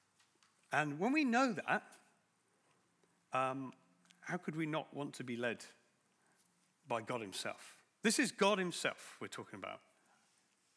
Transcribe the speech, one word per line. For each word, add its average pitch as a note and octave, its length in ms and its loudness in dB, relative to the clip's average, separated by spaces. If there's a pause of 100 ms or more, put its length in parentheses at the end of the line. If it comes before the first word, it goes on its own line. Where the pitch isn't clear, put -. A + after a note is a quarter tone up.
(720)
And D3 280 2
when A3 120 2
we D#4 120 4
know B3 280 4
that, E3 300 0 (1500)
um, C3 400 0 (480)
how - 160 -4
could E3 180 -4
we D#3+ 100 -2
not D3+ 300 -4
want C#3+ 200 -4
to C3 100 -8
be A#2+ 120 -4
led A#2 280 -2 (1200)
by A#2 160 0
God A#2+ 180 -2
himself? - 560 -6 (280)
This A3+ 160 4
is A3+ 100 4
God G3 300 4
himself - 600 -4
we're G#2+ 60 -6
talking G#2+ 320 -10
about, G2 220 -8 (960)